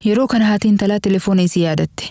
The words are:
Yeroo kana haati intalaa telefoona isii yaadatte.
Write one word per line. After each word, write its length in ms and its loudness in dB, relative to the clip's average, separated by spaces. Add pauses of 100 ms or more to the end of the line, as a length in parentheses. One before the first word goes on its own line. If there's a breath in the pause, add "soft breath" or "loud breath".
Yeroo 220 0
kana 180 0
haati 220 0
intalaa 320 0
telefoona 440 0
isii 200 0
yaadatte. 480 -4